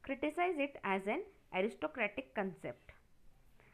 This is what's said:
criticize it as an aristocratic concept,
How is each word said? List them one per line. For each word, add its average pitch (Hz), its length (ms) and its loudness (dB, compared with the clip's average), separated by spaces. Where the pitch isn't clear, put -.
criticize 311 480 2
it - 180 -8
as 196 220 2
an 269 140 2
aristocratic 226 840 0
concept, 170 540 -4